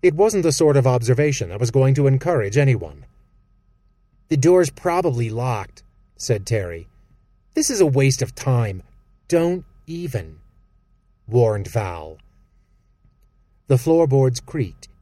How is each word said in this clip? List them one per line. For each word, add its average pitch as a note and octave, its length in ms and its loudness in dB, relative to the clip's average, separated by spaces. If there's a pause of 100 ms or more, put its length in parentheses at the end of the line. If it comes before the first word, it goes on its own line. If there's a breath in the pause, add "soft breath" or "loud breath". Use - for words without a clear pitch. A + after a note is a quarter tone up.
It F3 140 2
wasn't G3+ 280 2
the D#3+ 80 2
sort D3 260 4
of B2+ 80 2
observation B2+ 640 0
that G2 100 -10
was A#2 120 -2
going C3+ 240 4
to C#3+ 120 2
encourage C3+ 500 0
anyone. G2 480 0 (1200)
"The D#3 100 -2
door's F3 320 4
probably E3 600 -2
locked," A2+ 520 -8 (360)
said G#2 280 -4
Terry. F2 420 -6 (680)
"This D#4 160 -2
is A#3+ 100 -4
a F#3 60 6
waste C3+ 360 2
of - 140 -6
time." A2+ 480 -2 (440)
"Don't E3+ 380 0 (220)
even," A#2+ 520 -10 (840)
warned G#2+ 420 0
Val. E2+ 500 -8 (1500)
The C3+ 100 2
floorboards C3+ 600 2
creaked, - 500 -10 (120)